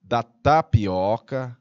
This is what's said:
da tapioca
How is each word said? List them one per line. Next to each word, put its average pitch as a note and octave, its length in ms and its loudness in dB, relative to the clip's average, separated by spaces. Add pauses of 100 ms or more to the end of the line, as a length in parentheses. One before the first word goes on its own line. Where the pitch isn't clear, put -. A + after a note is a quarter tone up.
da A#2 200 -2
tapioca A#2+ 1400 -2